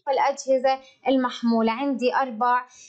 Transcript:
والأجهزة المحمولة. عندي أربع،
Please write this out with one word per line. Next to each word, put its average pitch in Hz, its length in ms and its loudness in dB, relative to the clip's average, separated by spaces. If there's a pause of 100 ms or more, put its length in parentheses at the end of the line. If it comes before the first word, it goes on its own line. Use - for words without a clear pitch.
والأجهزة 269 720 0 (300)
المحمولة. 233 640 2
عندي 247 420 -2
أربع، 247 500 0 (240)